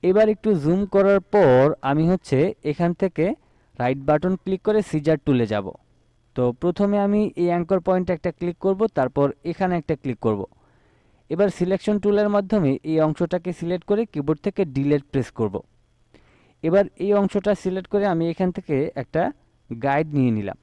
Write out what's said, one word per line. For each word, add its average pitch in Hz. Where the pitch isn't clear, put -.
এবার 208
একটু 214
জুম 170
করার 196
পর 151
আমি 151
হচ্ছে 175
এখান 170
থেকে 185
রাইট 127
বাটন 151
ক্লিক 190
করে 214
সিজার 156
টুলে 123
যাব। 101
তো 123
প্রথমে 202
আমি 202
এই 175
অ্যাঙ্কর 175
পয়েন্টে 185
একটা 170
ক্লিক 175
করব, 196
তারপর 143
এখানে 175
একটা 160
ক্লিক 127
করব। 101
এবার 185
সিলেকশন 190
টুলের 208
মাধ্যমে 196
এই 160
অংশটাকে 170
সিলেক্ট 175
করে 208
কিবোর্ড 156
থেকে 196
ডিলিট 143
প্রেস 127
করব। 107
এবার 180
এই 196
অংশটা 202
সিলেক্ট 185
করে 202
আমি 170
এখান 180
থেকে 156
একটা 160
গাইড 147
নিয়ে 127
নিলাম। 101